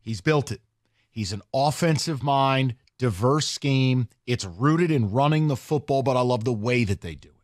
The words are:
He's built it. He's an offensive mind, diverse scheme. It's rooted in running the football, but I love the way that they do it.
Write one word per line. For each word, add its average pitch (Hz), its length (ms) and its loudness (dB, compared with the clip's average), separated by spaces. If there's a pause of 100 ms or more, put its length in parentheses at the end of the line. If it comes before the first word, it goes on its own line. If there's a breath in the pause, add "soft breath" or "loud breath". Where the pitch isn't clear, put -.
He's 113 200 -8
built 151 300 0
it. 113 100 -10 (500)
He's 104 220 -6
an 101 100 -10 (100)
offensive 147 680 0
mind, 135 540 2 (220)
diverse 127 480 0
scheme. 131 640 0 (180)
It's 120 180 -2
rooted 147 460 0
in 117 220 2
running 151 360 2
the 135 80 0
football, 143 460 -2
but 127 140 0
I 127 40 2
love 123 240 0
the 127 80 0
way 120 320 0
that 98 160 -2
they 82 140 -10
do - 140 -20
it. - 160 -20